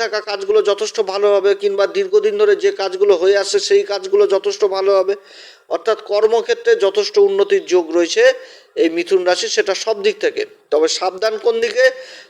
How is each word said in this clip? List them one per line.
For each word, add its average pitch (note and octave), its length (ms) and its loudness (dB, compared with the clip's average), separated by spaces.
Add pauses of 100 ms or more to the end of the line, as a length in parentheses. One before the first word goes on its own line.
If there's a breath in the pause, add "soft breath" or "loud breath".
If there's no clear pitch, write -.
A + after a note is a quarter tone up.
থাকা G#3+ 200 -4
কাজগুলো G3+ 400 -2
যথেষ্ট G3+ 400 -2
ভালো G3+ 340 -2
হবে, G3 200 2
কিংবা G3 320 0
দীর্ঘদিন G3 500 0
ধরে G#3 180 4
যে F#3+ 160 0
কাজগুলো G3 440 2
হয়ে F#3+ 220 2
আসছে G3 220 -2
সেই G3+ 240 2
কাজগুলো G3 440 0
যথেষ্ট G3 380 -2
ভালো F#3+ 340 0
হবে। F#3+ 140 0 (560 loud breath)
অর্থাৎ G#3 280 -2 (140)
কর্মক্ষেত্রে A3 640 0
যথেষ্ট G3 420 0
উন্নতির G3 480 2
যোগ E3+ 200 0 (120)
রয়েছে F3 260 0 (520 loud breath)
এই D#3+ 140 2
মিথুন E3+ 400 0
রাশি, F3+ 180 0
সেটা G3 260 -2 (120)
সব A3 160 -2
দিক G3 180 0
থেকে। C#3+ 240 -2 (280)
তবে D#3 160 2
সাবধান F#3 500 -4
কোন A#3 220 0
দিকে? A#3 260 0 (440 loud breath)